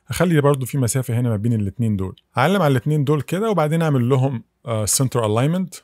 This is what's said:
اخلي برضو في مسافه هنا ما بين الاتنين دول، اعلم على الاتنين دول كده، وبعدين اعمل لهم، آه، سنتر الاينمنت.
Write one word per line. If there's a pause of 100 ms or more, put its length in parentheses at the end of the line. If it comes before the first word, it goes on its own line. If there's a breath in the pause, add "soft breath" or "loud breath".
(100)
اخلي
برضو
في
مسافه
هنا
ما
بين
الاتنين
دول، (180)
اعلم
على
الاتنين
دول
كده،
وبعدين
اعمل
لهم، (240)
آه،
سنتر
الاينمنت.